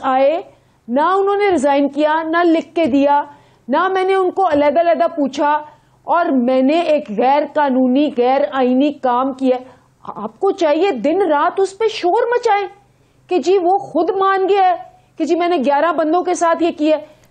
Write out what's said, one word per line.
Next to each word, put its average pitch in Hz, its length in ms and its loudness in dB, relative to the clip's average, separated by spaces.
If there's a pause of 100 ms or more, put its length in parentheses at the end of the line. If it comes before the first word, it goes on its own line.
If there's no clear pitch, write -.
आए, 269 400 0 (460)
ना 311 240 2
उन्होंने 392 360 0
resign 285 380 2
किया, 302 340 -2
ना 330 200 -2
लिख 330 340 0
के 330 100 2
दिया, 285 440 2 (400)
ना 320 180 0
मैंने 381 260 0
उनको 381 280 0
अलग-अलग 320 600 2
पूछा, 302 640 -2 (400)
और 330 240 0
मैंने 262 520 2
एक 302 280 0
गैर 262 340 0
कानूनी, 277 640 0
गैर 262 460 0
आईनी 262 360 2
काम 262 420 -2
किया। 254 260 -2 (680)
आपको 381 260 -2
चाहिए 320 400 2
दिन 294 380 0
रात 311 320 0
उस 381 120 0
पे 440 160 -2
शोर 440 460 0
मचाएं 415 340 0 (600)
कि 359 100 0
जी 349 200 2
वो 370 340 0
खुद 370 280 -2
मान 381 260 0
गया 392 160 2
है 359 300 -2 (260)
कि 320 60 -4
जी 294 100 -2
मैंने 349 240 0
ग्यारह 285 340 0
बंदों 320 300 0
के 359 120 -2
साथ 330 280 0
ये 330 80 0
किया, 302 300 0 (300)